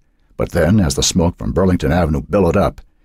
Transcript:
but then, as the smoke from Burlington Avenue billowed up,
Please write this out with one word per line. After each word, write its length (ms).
but 160
then, 280
as 140
the 80
smoke 340
from 160
Burlington 400
Avenue 300
billowed 340
up, 240